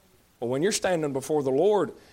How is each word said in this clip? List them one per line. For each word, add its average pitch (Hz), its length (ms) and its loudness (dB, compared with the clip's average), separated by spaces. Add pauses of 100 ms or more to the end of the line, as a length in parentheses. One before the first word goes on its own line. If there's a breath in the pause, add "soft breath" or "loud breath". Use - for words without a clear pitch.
(400)
Well, 117 80 -4
when 135 140 -2
you're 202 100 2
standing 165 400 -2
before 143 300 -2
the 131 80 0
Lord, 170 420 2 (200 loud breath)